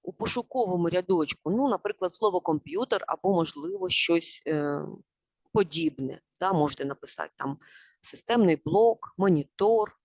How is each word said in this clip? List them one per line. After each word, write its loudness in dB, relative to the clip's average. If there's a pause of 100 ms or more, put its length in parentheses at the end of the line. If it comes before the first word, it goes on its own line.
у -12
пошуковому -2
рядочку, 0
ну, 0
наприклад, -4
слово 0
«комп'ютер» -2
або, 0
можливо, -2
щось, 0
е, -2 (720)
подібне. -2 (180)
Да, 0
можете 0
написати -4
там -6 (440)
системний 2
блок, 2
монітор, 2